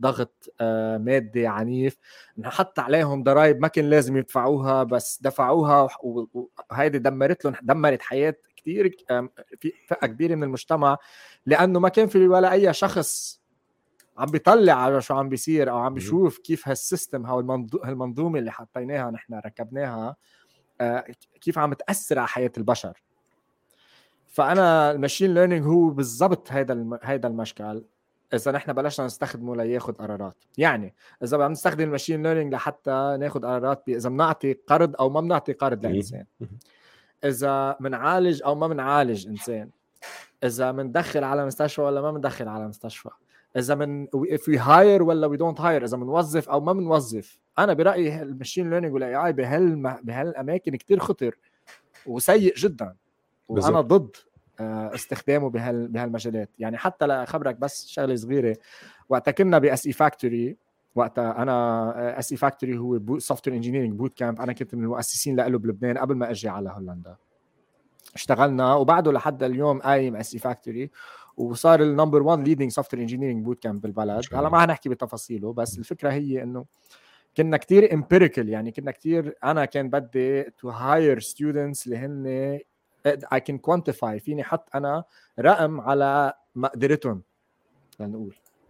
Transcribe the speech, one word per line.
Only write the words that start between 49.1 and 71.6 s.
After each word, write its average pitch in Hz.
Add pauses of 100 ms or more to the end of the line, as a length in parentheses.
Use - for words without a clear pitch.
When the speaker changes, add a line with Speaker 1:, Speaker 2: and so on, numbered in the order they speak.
Speaker 1:
اي 165
بهالم-، 135
بهالأماكن 135
كتير 196
خطر - (720)
وسيء 185
جدًا. 120 (540)
وأنا 156
Speaker 2:
بالظبط. 135
Speaker 1:
ضد، 147 (440)
آه، 110
استخدامه 139
بهال-، 120
بهالمجالات. 113
يعني 113
حتى 185
لأخبرك 135
بس 139
شغلة 135
صغيرة. 117 (520)
وقتها 131
كنا 180
ب 135
اس 131
اي 139
فاكتوري، 127 (380)
وقتها 117
أنا، 131 (440)
آه، 120
اس 127
اي 127
فاكتوري 131
هو 120
بو-، 117
سوفتوير 127
انجينيرينج 120
بوت 127
كامب. 117
أنا 123
كنت 117
من 120
المؤسسين 120
لإله 123
بلبنان 113
قبل 131
ما 123
أجي 107
على 98
هولندا. 90 (960)
اشتغلنا 131
وبعده 156
لحد 135
اليوم 135
قايم 135
اس 117
اي 113
فاكتوري، 123 (460)
وصار 127